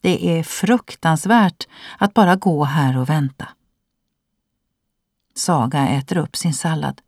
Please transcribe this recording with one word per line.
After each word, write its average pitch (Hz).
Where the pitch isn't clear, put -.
Det 175
är 165
fruktansvärt 196
att 202
bara 190
gå 160
här 139
och 127
vänta. 147
Saga 139
äter 135
upp 156
sin 165
sallad. 147